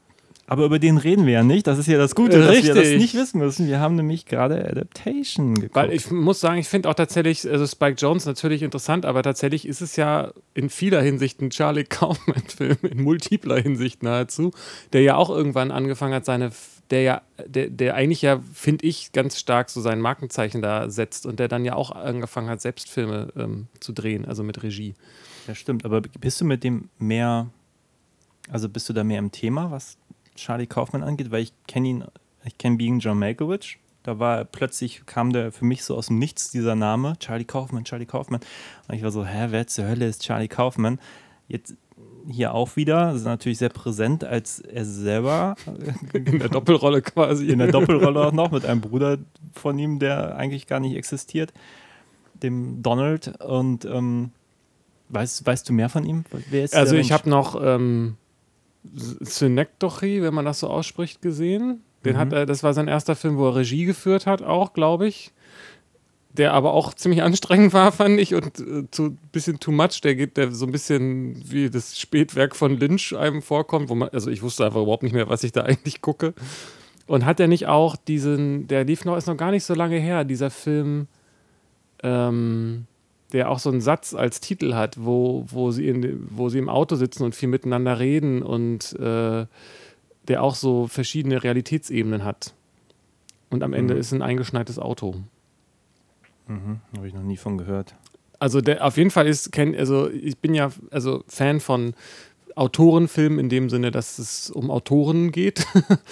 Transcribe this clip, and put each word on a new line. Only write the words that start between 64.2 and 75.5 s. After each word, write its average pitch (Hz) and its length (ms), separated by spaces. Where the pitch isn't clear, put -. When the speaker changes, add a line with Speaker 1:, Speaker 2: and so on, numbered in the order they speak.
Speaker 2:
hat, 196 160
auch, 175 300
glaub 165 300
ich. - 320
Der 147 220
aber 143 200
auch 151 200
ziemlich 175 300
<laughs> - 0
anstrengend 185 500
war, 190 180
fand 208 300
ich, 185 140
und, 160 260
äh, 143 280
zu, 151 280
bisschen 160 260
too 156 140
much. 156 280
Der 143 140
geht, 131 220
der 131 160
so 120 120
ein 127 60
bisschen 131 640
wie 139 180
das 120 300
Spätwerk 143 560
von 139 220
Lynch 147 400
einem 147 240
vorkommt, 151 480
wo 117 60
man, 123 140
also 120 220
ich 101 100
wusste 123 240
einfach 107 160
überhaupt 107 220
nicht 120 80
mehr, 113 160
was - 160
ich 120 80